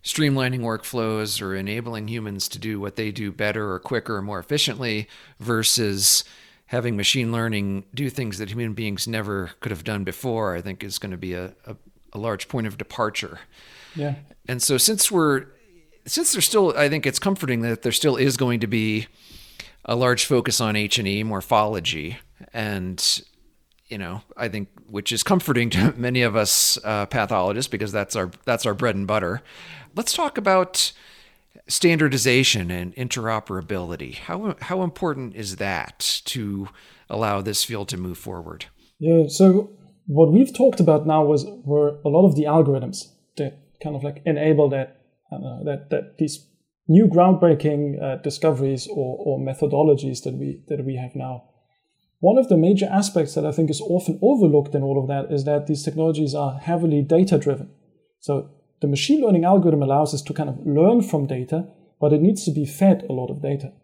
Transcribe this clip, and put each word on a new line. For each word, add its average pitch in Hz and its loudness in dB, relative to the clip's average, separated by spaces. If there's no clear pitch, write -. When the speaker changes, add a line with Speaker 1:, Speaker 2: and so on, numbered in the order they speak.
Speaker 1:
streamlining 135 -2
workflows 110 -4
or 95 -6
enabling 107 -8
humans 107 -8
to - -12
do 107 -6
what 98 -10
they 107 -6
do 101 -8
better 104 -4
or 90 -6
quicker 113 -6
or 98 -6
more 101 -8
efficiently 117 -4
versus 110 0
having 120 -4
machine 113 -2
learning 104 -4
do 135 -6
things 113 -8
that 104 -8
human 113 -6
beings 101 -6
never 101 -6
could - -8
have 82 -8
done 101 -6
before, 104 -4
I 87 -6
think 95 -12
is 101 -10
gonna 95 -10
be 90 -8
a, 90 -10
a, 107 -16
a - -12
large 104 -6
point 117 -4
of 101 -10
departure. 104 -8
Speaker 2:
Yeah. 147 -4
Speaker 1:
And 123 -6
so 135 0
since 208 2
we're, 147 2
since - -2
there's 180 0
still, 196 2
I 147 4
think 151 -2
it's 131 -2
comforting 151 -2
that 117 -4
there 123 0
still 135 2
is 131 2
going 120 0
to 110 -2
be 107 -2
a 117 -2
large 123 2
focus 123 0
on 110 -2
H 104 -2
and 110 -2
E 101 -2
morphology. 104 -2
And, 98 -4
you 113 -12
know, 98 -10
I 117 -6
think, 101 -8
which 98 -6
is 117 -2
comforting 123 0
to 104 2
<laughs> - -12
many 123 0
of 110 0
us, - 2
uh, 104 -2
pathologists, 104 -2
because 107 -6
that's 101 -6
our, 92 -4
that's 120 -2
our 110 0
bread 110 -2
and 98 -4
butter. 101 -2
Let's 220 -4
talk 311 -4
about 185 0
standardization 131 2
and 90 -8
interoperability. 95 -6
How, 190 -8
how 185 -4
important 139 -6
is 98 -10
that - -4
to 101 -6
allow 104 -2
this 101 -2
field 104 -6
to 95 -8
move 90 -8
forward? 82 -14
Speaker 2:
Yeah, 160 4
so 190 4
what 151 6
we've 262 6
talked 254 4
about 156 6
now 156 4
was, 147 2
were 147 0
a 151 0
lot 165 6
of 160 6
the 151 2
algorithms 147 2
that 143 -6
kind 151 -8
of, 131 -6
like, 143 -8
enable 156 4
that, 131 -6
I - -10
don't 147 -10
know, 127 -10
that, 143 -6
that - -6
these - -4
new 190 8
groundbreaking, 156 4
uh, 131 -4
discoveries 135 -2
or, 131 -6
or 135 -2
methodologies 139 0
that 131 -6
we, 139 -8
that 143 -6
we 131 -6
have 127 -10
now. 131 -10
One 196 6
of 254 2
the 185 6
major 190 4
aspects 190 0
that 151 0
I 151 -2
think 156 0
is - -4
often 175 0
overlooked 165 4
in 139 0
all 139 0
of 131 -4
that 139 -4
is 139 0
that 147 0
these 147 -2
technologies 156 0
are 139 -4
heavily 165 0
data-driven. 147 2
So 139 -4
the 147 0
machine 196 2
learning 190 4
algorithm 175 6
allows 143 2
us 143 -6
to 151 -10
kind 147 -4
of 131 -8
learn 180 6
from 156 0
data, 139 -4
but 147 4
it 151 6
needs 196 4
to 170 0
be 147 -2
fed - 2
a 139 -4
lot 127 -6
of 147 -8
data. 139 -4